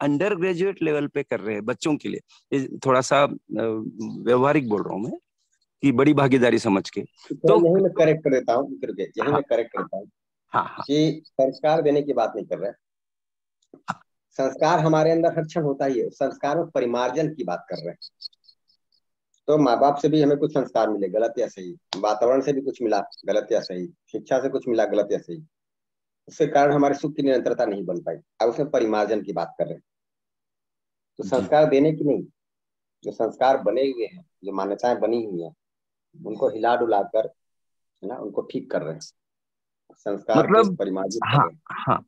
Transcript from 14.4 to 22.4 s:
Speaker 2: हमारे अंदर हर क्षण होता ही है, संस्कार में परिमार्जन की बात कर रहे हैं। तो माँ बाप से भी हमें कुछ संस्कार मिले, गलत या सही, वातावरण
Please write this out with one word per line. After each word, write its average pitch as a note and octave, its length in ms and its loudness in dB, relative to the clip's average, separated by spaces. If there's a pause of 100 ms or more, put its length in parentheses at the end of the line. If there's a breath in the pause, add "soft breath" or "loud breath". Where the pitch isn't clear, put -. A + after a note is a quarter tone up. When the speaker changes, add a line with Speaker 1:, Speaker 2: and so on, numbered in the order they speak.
Speaker 2:
हमारे D#3 300 4
अंदर E3 260 2
हर D#3+ 80 -2
क्षण D#3+ 180 -4
होता C#3 240 -2
ही B2+ 140 0
है, - 100 -2
संस्कार C#3+ 480 -4
में - 120 -4
परिमार्जन B2+ 640 -2
की - 100 -8
बात F2 260 -6
कर F2 60 -6
रहे E2 120 -10
हैं। - 100 -12 (1500)
तो D3+ 100 4
माँ B2 220 4
बाप C#3+ 180 4
से D#3 100 0
भी D3+ 140 4
हमें C#3+ 160 4
कुछ - 160 -2
संस्कार A#2+ 360 0
मिले, G2 180 -2
गलत A2 300 -2
या A2 100 -2
सही, F2+ 240 -14 (240)
वातावरण A2+ 440 2